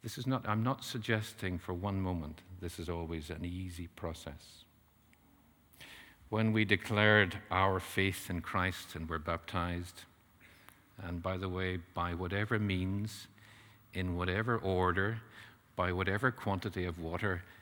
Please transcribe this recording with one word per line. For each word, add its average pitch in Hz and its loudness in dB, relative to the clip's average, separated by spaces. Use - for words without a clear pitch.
This 117 -8
is 127 -4
not, 131 0
I'm 107 2
not 131 0
suggesting 107 -2
for 92 -4
one 95 0
moment 85 -2
this 87 -8
is 82 -6
always 82 -4
an 80 -6
easy 87 -6
process. - -10
When 110 2
we 107 6
declared 104 6
our 95 4
faith - 0
in 87 -2
Christ 92 -2
and 80 -6
were 80 -2
baptized, 87 -4
and 87 -4
by 92 0
the 95 -2
way, 92 0
by 87 0
whatever 98 0
means, 98 0
in 92 -2
whatever 101 2
order, 95 2
by 92 2
whatever 95 2
quantity 95 -2
of 87 -4
water, 90 -2